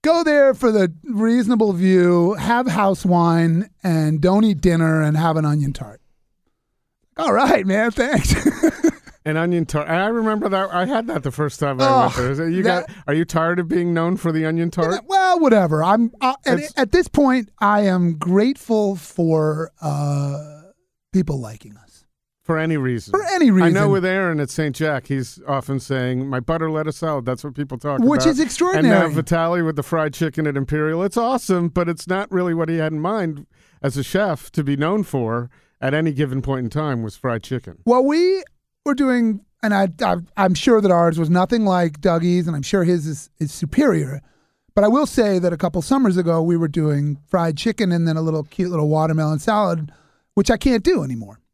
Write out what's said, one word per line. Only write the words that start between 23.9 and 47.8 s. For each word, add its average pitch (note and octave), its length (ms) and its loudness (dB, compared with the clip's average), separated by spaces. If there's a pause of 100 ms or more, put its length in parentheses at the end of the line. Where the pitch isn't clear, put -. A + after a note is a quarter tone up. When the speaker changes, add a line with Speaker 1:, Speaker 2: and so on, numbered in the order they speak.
Speaker 2:
with F#3+ 140 2
Aaron F#3 340 0
at C#3 100 -4
Saint D3+ 280 -4
Jack, D3+ 300 -2
he's C3+ 380 -6
often C3+ 360 -4
saying, B2+ 480 -4
"My C3 100 -4
butter D#3+ 320 -4
lettuce D#3 240 -4
salad." D3 300 -6
That's B2+ 180 -6
what D3 120 -12
people C#3+ 220 -8
talk D3 220 -4
Speaker 1:
Which C4 220 2
Speaker 2:
about. - 100 4
Speaker 1:
is C4 80 -2
extraordinary. D#4+ 580 2
Speaker 2:
And F3 120 2
now D3+ 40 -4
Vitale E3 480 0
with D#3+ 140 -2
the C#3+ 80 -4
fried D#3 300 -2
chicken D#3 340 -4
at C#3+ 80 -4
Imperial. D3+ 480 -2
It's G3 140 -2
awesome, A3+ 500 0
but E3+ 220 -2
it's E3 180 -8
not F#3+ 240 -4
really F3+ 220 -2
what E3 160 -2
he E3 80 -2
had D#3 160 -2
in D3+ 80 -4
mind E3+ 440 -4 (360)
as C#3 160 -2
a C#3 60 -4
chef F#3 500 -2
to D#3 100 -2
be C#3 140 -2
known F3+ 260 0
for A#2+ 460 -4 (320)
at C3 120 -2
any D#3 200 0
given C3+ 280 -2
point C3 220 -4
in A#2 60 -6
time C#3+ 340 -4
was G#2+ 140 -10
fried A#2 260 -6
chicken. - 420 -10
Speaker 1:
Well, B3+ 200 4
we F4+ 360 2 (440)
were C#4+ 100 0
doing, B3 460 0 (200)
and G#3+ 120 0
I, G3 160 2 (120)
I, F#3 140 0 (220)
I'm F#3+ 160 2
sure A3+ 260 4
that G3+ 100 2
ours E3+ 300 4
was D#3+ 100 0
nothing F#3 360 2
like F3 340 0
Dougie's, F3 480 0
and E3 80 -4
I'm C#3+ 80 -6
sure F#3+ 220 0
his E3+ 200 0
is, D3+ 240 -10 (100)
is D3 120 -4
superior. C#3+ 720 0 (520)
But G3+ 120 4
I - 20 4
will C4+ 180 4
say G#3 340 2
that F3 120 0
a E3+ 60 -4
couple E3+ 240 -2
summers B3+ 340 2
ago, E3+ 260 2
we E3+ 140 2
were E3 140 0
doing D3 580 -2
fried E3 300 0
chicken G#3+ 340 -2